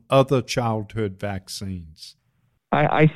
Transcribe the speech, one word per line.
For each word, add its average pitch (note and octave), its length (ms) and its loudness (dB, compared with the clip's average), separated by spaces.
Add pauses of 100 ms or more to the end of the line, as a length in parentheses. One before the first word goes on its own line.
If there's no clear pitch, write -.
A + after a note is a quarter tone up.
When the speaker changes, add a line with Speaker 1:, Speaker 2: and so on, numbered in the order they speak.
Speaker 1:
other C3+ 320 4
childhood A2 800 -4
vaccines? F#2+ 960 -10 (560)
Speaker 2:
I, D3 160 2
I D#3 280 4